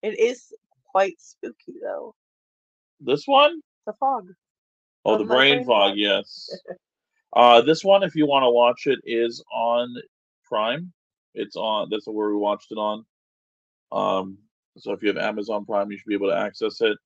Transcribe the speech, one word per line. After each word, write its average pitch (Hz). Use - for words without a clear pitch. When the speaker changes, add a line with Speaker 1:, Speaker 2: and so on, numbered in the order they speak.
Speaker 1:
It 208
is 247
quite 196
spooky, -
though. -
Speaker 2:
This 143
one? 294
Speaker 1:
The 214
fog. 262
Speaker 2:
Oh, 110
Speaker 1:
Of 110
Speaker 2:
the 104
Speaker 1:
my 117
Speaker 2:
brain 139
Speaker 1:
brain 127
Speaker 2:
fog, 104
Speaker 1:
fog. 101
Speaker 2:
yes. 101
Speaker 1:
<laughs> -
Speaker 2:
Uh, 120
this 156
one, 196
if 165
you 151
wanna 135
watch 120
it, 127
is 117
on 120
Prime. 131
It's 104
on, 107
that's 104
where 107
we 104
watched 104
it 110
on. 107
Um, 95
so 123
if -
you 107
have 95
Amazon 107
Prime, 101
you 98
should -
be 104
able 98
to 87
access 104
it. 107